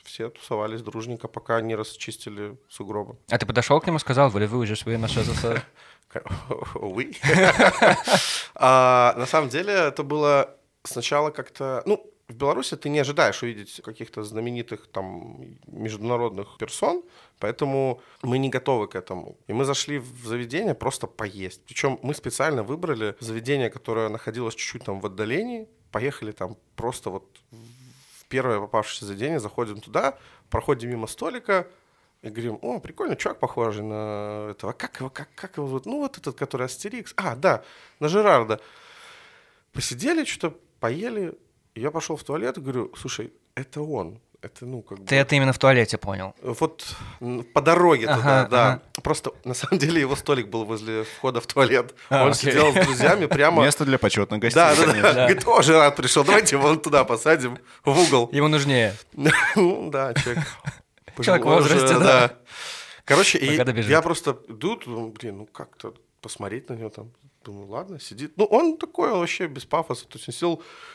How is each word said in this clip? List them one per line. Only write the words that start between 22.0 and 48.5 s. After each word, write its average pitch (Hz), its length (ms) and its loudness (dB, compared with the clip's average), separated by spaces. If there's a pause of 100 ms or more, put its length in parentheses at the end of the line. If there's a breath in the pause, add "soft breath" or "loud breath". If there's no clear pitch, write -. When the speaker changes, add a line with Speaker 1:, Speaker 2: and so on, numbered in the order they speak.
Speaker 1:
мы 139 120 -6
специально 135 480 -4
выбрали 113 580 -6
заведение, 117 480 -4
которое 110 400 -4
находилось 110 460 -8
чуть-чуть - 300 -10
там 98 160 -8
в 104 60 -6
отдалении. 160 600 -6 (220)
Поехали 110 420 -6
там 107 240 -10 (200)
просто 117 340 -8
вот 95 140 -10 (260)
в 120 800 -20
первое 127 300 0
попавшееся 104 480 -4
заведение, 117 340 -6
заходим 104 400 -8
туда, 170 360 -4 (320 soft breath)
проходим 120 420 -4
мимо 113 160 -8
столика 196 600 -4 (560 soft breath)
и 107 80 -14
говорим: 113 320 -8
«О, 240 180 -6
прикольно, - 360 -8
чувак - 220 -6
похожий 113 460 -4
на 107 680 -8
этого. 98 200 -10
Как - 260 -12
его, 131 120 -10
как, - 240 -16
как - 240 -16
его 147 80 -6
зовут? 131 180 -6
Ну, 277 160 -8
вот 277 160 -8
этот, 135 200 -10
который 127 300 -6
Астерикс. 208 500 -12
А, 127 200 -6
да, 139 260 2 (380 soft breath)
на 151 80 0
Жерарда». 151 520 4 (1120 soft breath)
Посидели, 262 520 -4
что-то - 320 -6 (240)
поели. 185 540 -4 (420)
Я 123 140 -4
пошел 160 260 -6
в - 80 -12
туалет 202 340 -6
и - 20 -12
говорю: 127 360 -6
«Слушай, - 360 -10 (240)
это 139 260 -10
он». 113 380 -8 (200)
Это, - 260 -18
ну, 123 160 -12
как 98 160 -16
Speaker 2:
Ты 98 60 -20
Speaker 1:
бы 123 120 -2
Speaker 2:
это 139 200 2
именно 135 180 4
в - 40 -10
туалете 123 380 4
понял? 95 460 -8
Speaker 1:
Вот, - 440 -4 (340 loud breath)
м, 120 240 -6 (100)
по 143 80 2
дороге 165 440 6
туда, 135 360 4
Speaker 2:
Ага, 120 80 -2